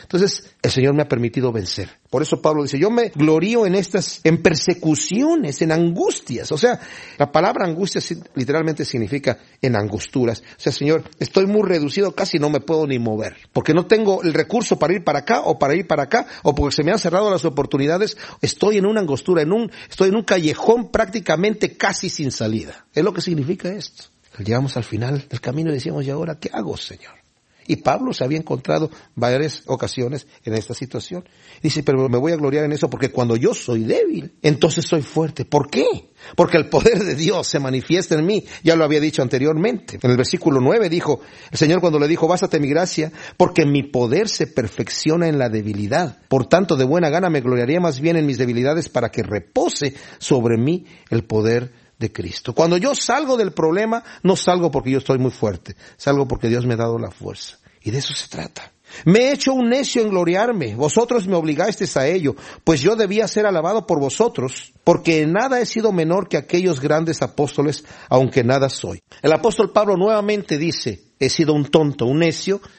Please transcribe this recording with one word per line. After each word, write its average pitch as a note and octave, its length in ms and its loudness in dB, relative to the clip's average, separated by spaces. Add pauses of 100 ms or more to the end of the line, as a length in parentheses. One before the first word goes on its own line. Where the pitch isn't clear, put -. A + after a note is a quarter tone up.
Entonces, - 480 0 (100)
el A2+ 100 0
Señor C3+ 220 2
me D3+ 80 2
ha - 80 -2
permitido A#2+ 420 0
vencer. G2 380 -6 (200)
Por C3 120 0
eso D3+ 200 -2
Pablo D#3 220 2
dice, C#3 160 -4
"Yo G3 100 2
me A#3 240 0
glorío D#3+ 520 2
en F3+ 100 2
estas, - 480 -2
en E3 180 4
persecuciones, F3+ 1200 0
en D#3+ 120 2
angustias". E3+ 800 -2
O D3+ 40 -2
sea, A#3 220 0 (380)
la C#3+ 160 2
palabra G3 320 2
angustia F3 340 -2
sí, - 160 -6 (200)
literalmente D3 500 0
significa A#2+ 540 -2 (220)
en B2+ 140 2
angusturas. G#2+ 640 -2
O - 220 -20
sea, D3 100 0
"Señor, D#3 320 0 (160)
estoy F#3+ 280 2
muy G#3 200 2
reducido, F3 480 0
casi F3+ 240 -2
no D3 100 0
me D3 120 0
puedo D#3 260 0
ni B2+ 120 -2
mover, G#2+ 360 -4 (160)
porque D#3 220 2
no F3 120 2
tengo G3 380 2
el D#3+ 100 0
recurso E3 460 0
para D#3 140 2
ir F3 100 -4
para C#3+ 160 0
acá B3 220 0
o E3 180 0
para C#3+ 160 2
ir F#3+ 120 -4
para D3 160 0
acá, A3 240 -2 (160)
o C#3 120 2
porque C#3+ 200 0
se D3+ 80 0
me E3 80 2
han A3 80 2
cerrado F#3+ 300 0
las E3+ 140 0
oportunidades, D3 720 0 (260)
estoy G3+ 360 2
en F#3+ 80 2
una G#3+ 160 2
angostura, D#3+ 400 0
en D3+ 100 0
un, A3 200 -2 (180)
estoy F#3+ 200 2
en G3 60 2
un A3+ 80 0
callejón F#3+ 680 2
prácticamente G3+ 840 0
casi F#3+ 340 -4
sin C#3 220 -4
salida". - 640 -6
Es D3+ 100 0
lo F#3 80 0
que - 100 -6
significa F3 520 -4
esto. - 300 -16 (340)
Llegamos A#2+ 400 -2
al A2+ 60 -4
final B2+ 440 -6
del - 140 -10
camino D#3 300 -4
y - 20 -2
decimos, D3 320 -6
"¿Y C3+ 60 -6
ahora D#3 280 -6
qué - 140 -10
hago, G#3+ 240 -8
Señor?". - 360 -16 (520)
Y D#3 120 -2
Pablo G#3+ 360 -2
se C3 120 -4
había D3 120 -2
encontrado D#3 540 -4 (240)
varias B2+ 520 -2
ocasiones B2+ 600 -6 (160)
en A2 100 -6
esta A2 200 -4
situación. C#3 500 -10 (380)
Dice, D3+ 200 -2
"Pero C3+ 280 2
me B2 80 2
voy D#3 160 0
a - 20 -2
gloriar D3+ 300 0
en D3 80 -2
eso D3 160 -2
porque B2 200 -2
cuando A#2+ 280 0
yo F#3 160 2
soy A2+ 320 -4
débil, G#3+ 560 -2
entonces D#3 440 2
soy D#3+ 160 0
fuerte". - 440 -4
¿Por C#3+ 240 0
qué? - 420 -2 (240)
Porque E3+ 220 4
el D3+ 100 0
poder G#3+ 360 4
de D#3 120 -4
Dios E3+ 320 -2
se D3+ 120 -2
manifiesta C#3 560 -2
en D#3 100 2
mí. G3+ 180 0 (200)
Ya D#3+ 120 4
lo D#3+ 80 4
había D3+ 160 2
dicho D3+ 220 0
anteriormente. D#3 800 -2
En B2 100 4
el B2 60 4
versículo C3+ 420 2
nueve F3 300 2
dijo, D#3 320 -2 (300)
el - 60 -6
Señor D#3+ 220 4
cuando D#3+ 200 2
le D3 80 2
dijo, E3 200 2
Bástate F3 320 2
mi C#3+ 80 0
gracia, D#3+ 440 0 (260)
porque - 280 4
mi C#3+ 160 2
poder C#3 460 0
se D#3 200 -4
perfecciona D3+ 800 -2
en D3 120 0
la B2 100 0
debilidad. G#2+ 680 -4 (100)
Por C3 200 2
tanto, E3+ 280 4
de C3 80 2
buena D#3 260 2
gana F3 200 2
me D3 120 0
gloriaré B2 380 0
más D3 220 -2
bien E3 160 2
en D#3 80 2
mis C3 120 0
debilidades B2+ 520 0
para A#2 200 -2
que A2+ 140 -4
repose B2+ 720 -2 (240)
sobre A#2 380 2
mí D#3 280 0 (240)
el A2+ 140 0
poder A2+ 600 -2 (220)
de G#2+ 80 -4
Cristo. F#2+ 420 -10
Cuando E3+ 220 4
yo B3 200 0
salgo C4 420 -2
del G3 160 0
problema, G#3 500 0 (200)
no F3+ 120 4
salgo F3 360 2
porque B2+ 200 -2
yo C3+ 60 2
estoy C3 220 0
muy B2+ 120 0
fuerte, G2+ 460 -6 (180)
salgo C#3 320 0
porque A2+ 220 -2
Dios A#2+ 160 0
me B2 80 0
ha A2 40 -4
dado A#2 220 -2
la G#2 120 -8
fuerza. - 480 -14 (220)
Y G#2+ 100 -8
de C3+ 80 -4
eso C3+ 140 -8
se - 140 -10
trata. - 460 -14 (320)
"Me G3+ 160 6
he C4+ 100 4
hecho C4+ 220 0
un B3 160 2
necio B3+ 320 0
en G#3+ 80 0
gloriarme. F3+ 640 0
Vosotros G3 520 2
me F#3+ 80 0
obligasteis E3+ 600 -2
a C3+ 100 2
ello, D#3 300 0 (300)
pues D#3 160 4
yo G#3 160 4
debía G#3 300 2
ser G#3+ 180 0
alabado F#3+ 420 0
por D#3+ 140 2
vosotros, C#3 720 -2 (100)
porque E3 380 4
en D#3 100 2
nada B3 300 0
he G3+ 40 -2
sido A3 280 0
menor F3 340 0
que - 80 -4
aquellos E3+ 460 0
grandes D#3 400 0
apóstoles, C#3+ 640 -2 (240)
aunque B2+ 340 4
nada C3+ 240 2
soy". F2 320 -8 (220)
El C#3+ 100 2
apóstol G3+ 400 2
Pablo G3+ 240 2
nuevamente G#3 640 0
dice, C#3 480 -4 (140)
"He C3+ 100 2
sido D3+ 240 2
un D3 120 0
tonto, C#3+ 400 2
un C#3 140 2
necio E3+ 400 0 (200)